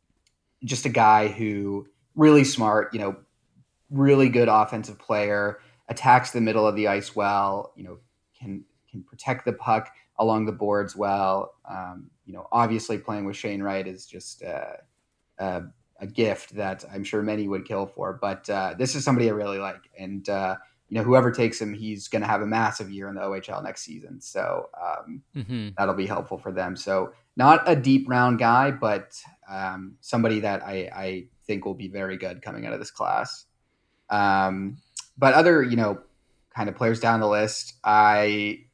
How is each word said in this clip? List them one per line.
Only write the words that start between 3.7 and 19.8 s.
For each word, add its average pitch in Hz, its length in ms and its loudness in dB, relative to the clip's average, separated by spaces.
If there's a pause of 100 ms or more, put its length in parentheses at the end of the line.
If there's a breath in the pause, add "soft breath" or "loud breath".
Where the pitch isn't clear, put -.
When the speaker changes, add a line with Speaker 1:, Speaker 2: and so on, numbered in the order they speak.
Speaker 1:
really 139 380 6
good 120 220 4
offensive 107 500 2
player, 104 600 -2 (280 soft breath)
attacks 127 440 4
the 120 100 0
middle 110 260 4
of 104 80 2
the 107 120 0
ice 98 280 -2
well, 101 600 0
you 98 80 -18
know, 90 160 -18 (380)
can, 98 280 -12 (260)
can 98 120 -16
protect - 420 -8
the 120 80 -2
puck 110 360 -2 (300 soft breath)
along 110 260 2
the 107 60 -4
boards 101 440 -2
well. 98 580 0 (160)
Um, 90 400 -12 (160)
you 92 80 -16
know, 92 180 -16
obviously 113 460 0
playing 104 280 -8
with 101 120 -8
Shane 101 240 -8
Wright 98 260 -4
is 92 180 -16
just, - 380 -18
uh, 73 300 -10 (640)
a, 92 240 -4 (380)
a 98 80 -12
gift 104 480 -2
that 95 360 -8
I'm 101 120 -10
sure 107 180 -4
many 107 260 -4
would 98 180 -6
kill 98 200 -4
for. 95 340 -10
But, 98 300 -6
uh, 95 280 -4
this 131 180 -2
is 139 80 -6
somebody 120 260 2
I 107 40 0
really 101 260 -4
like. 95 380 -10